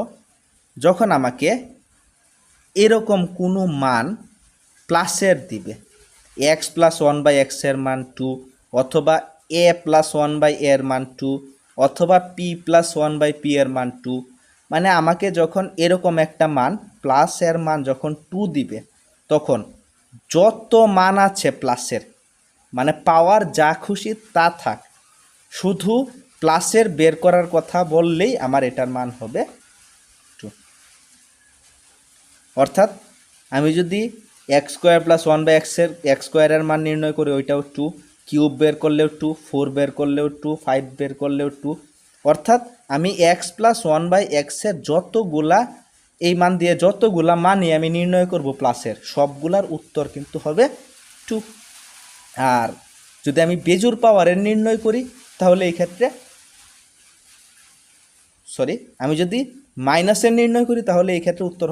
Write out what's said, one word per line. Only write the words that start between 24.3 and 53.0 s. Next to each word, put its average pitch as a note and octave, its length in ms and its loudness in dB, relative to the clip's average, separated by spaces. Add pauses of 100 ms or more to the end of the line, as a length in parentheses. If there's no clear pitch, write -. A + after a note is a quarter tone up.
তা E3+ 100 4 (160)
থাক, G#2+ 180 -6 (800)
শুধু F#3+ 340 -2 (480)
প্লাসের E3+ 440 2 (140)
বের D#3 240 4
করার F3+ 320 4
কথা E3 240 0 (140)
বললেই E3+ 400 2 (120)
আমার C3+ 240 0
এটার B2+ 280 -4
মান B2 120 -6 (100)
হবে B2 220 -6 (960)
টু। A2 100 -18 (2250)
অর্থাৎ F#3+ 260 2 (680)
আমি D3 140 0 (100)
যদি F3+ 220 -2 (560)
এক্স C#3+ 180 -2
স্কয়ার E3+ 300 4
প্লাস E3 220 4
ওয়ান D#3 180 2
by D#3+ 180 4
x - 40 -14 (160)
এর, E3+ 60 0 (240)
এক্স C3+ 140 -2
স্কয়ারের D#3 420 2
মান D#3 180 0
নির্ণয় D#3 300 -2
করি, D3+ 200 0
ওইটাও C#3+ 240 -2 (140)
টু, C#3+ 100 -4 (440)
কিউব D3 220 2 (100)
বের D3+ 220 4
করলেও D#3 260 2 (100)
টু, D#3 100 -4 (180)
ফোর C#3 180 -2 (120)
বের C#3+ 120 0 (100)
করলেও C#3+ 280 -2 (140)
টু, D3 80 -6 (160)
ফাইভ C3+ 180 0 (160)
বের C#3 220 -6
করলেও C#3+ 280 -4 (120)
টু। C#3+ 80 -8 (600)
অর্থাৎ A3+ 300 2 (340)
আমি E3 140 0 (280)
x - 20 -16 (180)
plus A3 200 2 (180)
one D#3+ 180 -2
by G3+ 100 4 (220)
x C#3+ 40 -20 (180)
এর G3+ 80 -2 (140)
যতগুলা, E3+ 720 0 (680)
এই F3 140 2
মান F3+ 100 4 (100)
দিয়ে F3 120 2 (100)
যতগুলা F#3 500 2 (120)
মানই F#3 320 2
আমি D#3+ 100 -2 (100)
নির্ণয় F3+ 360 0
করব D#3 140 -4 (120)
প্লাসের, A#2+ 360 -4 (180)
সবগুলার C#3+ 520 -2 (120)
উত্তর D3 360 -8
কিন্তু C#3+ 320 -14
হবে D#3+ 200 2 (600)
টু। A3 100 -6 (1160)
আর A2+ 140 0 (560)